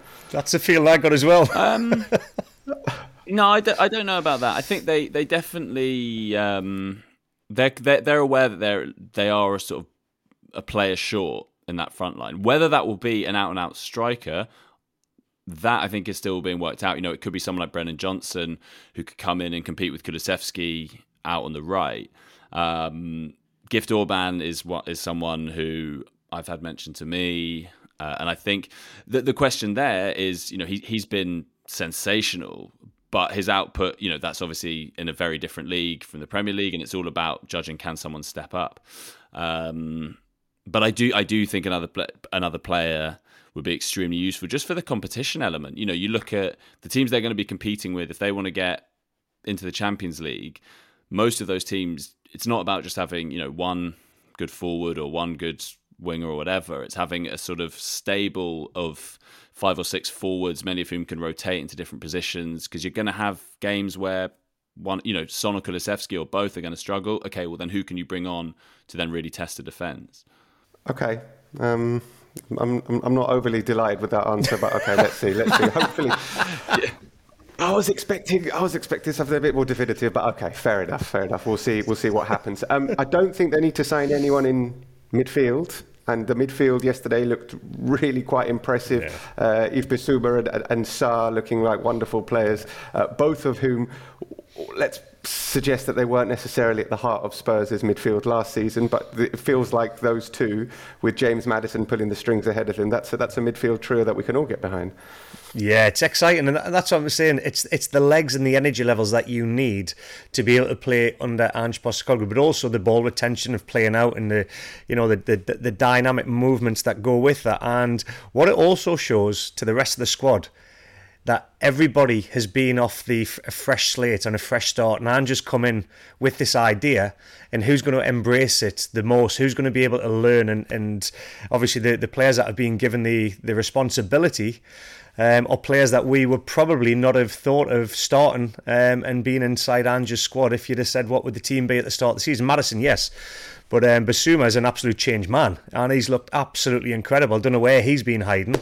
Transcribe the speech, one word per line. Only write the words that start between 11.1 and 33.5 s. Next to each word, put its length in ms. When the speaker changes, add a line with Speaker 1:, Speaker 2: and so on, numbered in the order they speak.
Speaker 2:
in 80
that 160
front 260
line. 240
Whether 260
that 180
will 100
be 300
an 100
out-and-out 400
striker, 720
that 360
I 60
think 200
is 80
still 240
being 180
worked 240
out. 140
You 60
know, 100
it 80
could 120
be 60
someone 220
like 120
Brennan 260
Johnson 600
who 100
could 140
come 220
in 140
and 100
compete 280
with 100
Kulusevski 960
out 200
on 80
the 100
right. 480
Um, 840
Gift 200
Orban 500
is 240
what, 240
is 120
someone 480
who 560
I've 160
had 140
mentioned 340
to 100
me, 640
uh, 180
and 100
I 60
think 360
that 180
the 80
question 420
there 380
is, 380
you 80
know, 80
he, 120
he's 280
been 400
sensational, 1040
but 200
his 160
output, 520